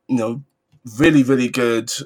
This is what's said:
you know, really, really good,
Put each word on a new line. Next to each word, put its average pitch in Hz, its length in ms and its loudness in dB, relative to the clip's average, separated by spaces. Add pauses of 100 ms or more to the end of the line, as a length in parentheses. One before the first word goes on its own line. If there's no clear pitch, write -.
you 131 100 0
know, 120 260 -4 (540)
really, 151 260 4
really 127 260 2
good, 117 420 -2 (140)